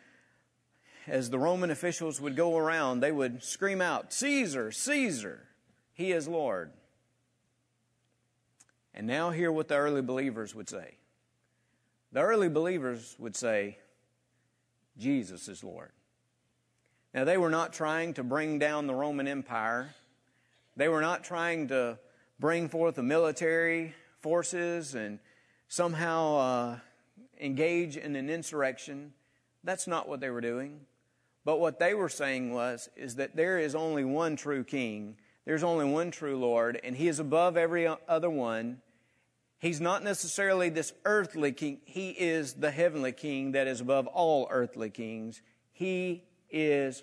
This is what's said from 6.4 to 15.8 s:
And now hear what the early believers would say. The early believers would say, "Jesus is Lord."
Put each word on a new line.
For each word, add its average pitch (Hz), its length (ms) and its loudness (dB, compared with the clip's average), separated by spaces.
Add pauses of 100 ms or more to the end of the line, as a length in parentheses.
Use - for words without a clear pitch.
And 107 140 -8
now 156 240 0
hear 165 220 2
what 156 160 -2
the 147 80 2
early 143 260 2
believers 120 520 -4
would 107 140 -12
say. 85 280 -12 (1120)
The 131 120 2
early 202 260 4
believers 147 720 -2
would 117 160 -10
say, 104 420 0 (1160)
"Jesus 101 500 -4
is 95 160 -16
Lord." 90 300 -16 (1200)